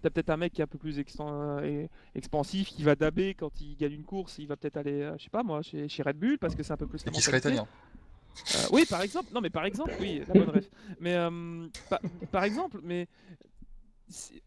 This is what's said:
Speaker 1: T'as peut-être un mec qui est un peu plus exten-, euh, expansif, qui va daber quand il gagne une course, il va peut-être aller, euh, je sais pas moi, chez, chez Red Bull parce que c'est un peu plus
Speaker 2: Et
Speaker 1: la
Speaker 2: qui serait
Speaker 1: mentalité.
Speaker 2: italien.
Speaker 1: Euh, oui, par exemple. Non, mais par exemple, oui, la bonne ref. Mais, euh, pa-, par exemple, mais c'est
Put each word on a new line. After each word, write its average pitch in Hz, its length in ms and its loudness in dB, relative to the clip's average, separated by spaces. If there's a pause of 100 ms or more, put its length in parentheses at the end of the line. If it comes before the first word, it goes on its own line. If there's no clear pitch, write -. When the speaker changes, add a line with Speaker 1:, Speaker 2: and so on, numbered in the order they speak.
Speaker 1:
T'as 165 80 2
peut-être 165 200 0
un 156 80 2
mec 170 160 -2
qui - 80 -2
est - 20 2
un 147 40 0
peu 151 100 -14
plus 147 220 -6
exten-, 147 300 -8
euh, 147 580 -4 (280)
expansif, 156 540 -2
qui - 140 -8
va 147 120 8
daber 165 400 2
quand - 260 -8
il 147 140 -8
gagne 147 180 -2
une 151 120 -12
course, 185 340 -8
il 147 80 -10
va 143 100 -4
peut-être 151 200 -6
aller, 143 240 -2
euh, 151 160 -6
je - 80 -16
sais - 40 -20
pas 226 140 0
moi, 156 180 -2
chez, 147 280 -6
chez - 120 -6
Red 143 160 0
Bull 247 220 2
parce 165 160 -2
que 151 80 -4
c'est 156 100 -4
un 143 40 -2
peu 147 100 -4
plus 151 160 -8
Speaker 2:
Et - 40 -10
Speaker 1:
la - 40 -2
Speaker 2:
qui 117 100 2
serait - 160 6
Speaker 1:
mentalité. 131 240 4
Speaker 2:
italien. 107 80 -6 (840)
Speaker 1:
Euh, - 160 2
oui, 311 180 10
par 180 120 0
exemple. 226 320 -4
Non, 233 80 0
mais 175 80 0
par 165 160 -2
exemple, 208 340 -2
oui, 175 280 -2
la 185 60 -2
bonne 190 160 12
ref. 196 200 2 (320)
Mais, 175 140 2
euh, 170 520 -2 (220)
pa-, - 100 2 (320)
par 190 140 2
exemple, 240 380 -2
mais 175 240 -4 (1000)
c'est - 400 -16